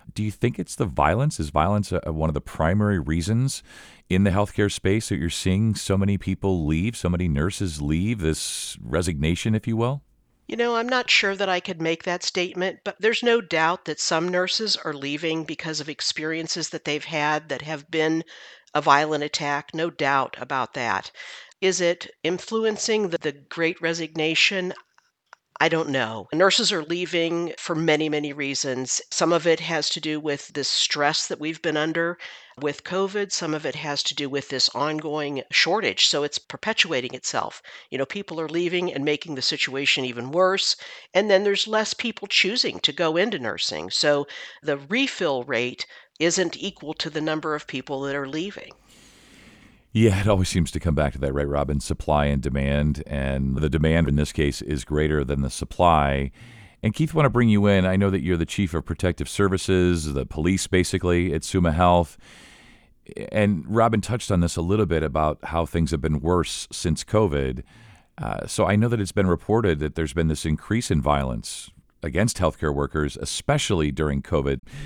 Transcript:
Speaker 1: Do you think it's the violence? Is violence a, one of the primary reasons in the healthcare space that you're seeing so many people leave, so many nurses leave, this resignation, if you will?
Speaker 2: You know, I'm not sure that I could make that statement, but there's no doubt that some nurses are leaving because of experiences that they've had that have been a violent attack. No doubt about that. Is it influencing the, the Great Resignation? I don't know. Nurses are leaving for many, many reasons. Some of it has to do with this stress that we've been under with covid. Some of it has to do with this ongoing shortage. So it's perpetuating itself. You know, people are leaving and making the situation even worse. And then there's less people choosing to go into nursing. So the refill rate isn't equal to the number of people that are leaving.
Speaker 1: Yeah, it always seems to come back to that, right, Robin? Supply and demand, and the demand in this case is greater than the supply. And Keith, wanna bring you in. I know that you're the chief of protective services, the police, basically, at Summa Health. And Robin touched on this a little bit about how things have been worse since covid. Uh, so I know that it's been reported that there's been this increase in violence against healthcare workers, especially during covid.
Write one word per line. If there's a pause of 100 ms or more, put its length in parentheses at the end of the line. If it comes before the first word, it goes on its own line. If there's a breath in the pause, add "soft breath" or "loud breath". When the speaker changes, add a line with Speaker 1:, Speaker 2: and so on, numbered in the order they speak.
(120 loud breath)
Speaker 1:
Do
you
think
it's
the
violence?
Is
violence
a,
one
of
the
primary
reasons (460 loud breath)
in
the
healthcare
space
that
you're
seeing
so
many
people
leave,
so
many
nurses
leave,
this
resignation,
if
you
will? (460)
Speaker 2:
You
know,
I'm
not
sure
that
I
could
make
that
statement,
but
there's
no
doubt
that
some
nurses
are
leaving
because
of
experiences
that
they've
had
that
have
been (500 loud breath)
a
violent
attack.
No
doubt
about
that. (480 loud breath)
Is
it (160)
influencing
the,
the
Great
Resignation? (880)
I
don't
know.
Nurses
are
leaving
for
many,
many
reasons.
Some
of
it
has
to
do
with
this
stress
that
we've
been
under (420 loud breath)
with
covid.
Some
of
it
has
to
do
with
this
ongoing
shortage.
So
it's
perpetuating
itself. (300 loud breath)
You
know,
people
are
leaving
and
making
the
situation
even
worse. (360 loud breath)
And
then
there's
less
people
choosing
to
go
into
nursing.
So (360 loud breath)
the
refill
rate (320 loud breath)
isn't
equal
to
the
number
of
people
that
are
leaving. (1200 soft breath)
Speaker 1:
Yeah,
it
always
seems
to
come
back
to
that,
right,
Robin?
Supply
and
demand,
and
the
demand
in
this
case
is
greater
than
the
supply. (500 loud breath)
And
Keith,
wanna
bring
you
in.
I
know
that
you're
the
chief
of
protective
services,
the
police,
basically,
at
Summa
Health. (1160 soft breath)
And
Robin
touched
on
this
a
little
bit
about
how
things
have
been
worse
since
covid. (520 soft breath)
Uh,
so
I
know
that
it's
been
reported
that
there's
been
this
increase
in
violence (320)
against
healthcare
workers,
especially
during
covid. (260 loud breath)